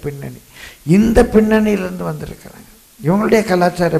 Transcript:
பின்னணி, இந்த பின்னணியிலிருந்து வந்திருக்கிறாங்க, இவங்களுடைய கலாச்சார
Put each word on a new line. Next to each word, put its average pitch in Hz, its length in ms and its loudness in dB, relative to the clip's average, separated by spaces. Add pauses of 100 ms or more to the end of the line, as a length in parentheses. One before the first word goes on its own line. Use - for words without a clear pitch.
பின்னணி, 139 360 -14 (540)
இந்த 226 240 4 (160)
பின்னணியிலிருந்து 208 760 0
வந்திருக்கிறாங்க, - 580 -16 (300)
இவங்களுடைய 214 420 0 (100)
கலாச்சார 175 480 0